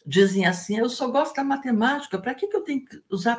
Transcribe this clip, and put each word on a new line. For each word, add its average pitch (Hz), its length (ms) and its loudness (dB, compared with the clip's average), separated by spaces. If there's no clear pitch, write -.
dizem 190 400 4
assim: 185 300 -2
"Eu 233 120 2
só 247 200 -4
gosto 285 280 0
da 277 80 -2
matemática, 269 720 0
pra 240 160 -4
que 403 120 -6
que 415 100 -2
eu 381 60 -2
tenho 269 220 -4
que - 260 -20
usar 233 280 0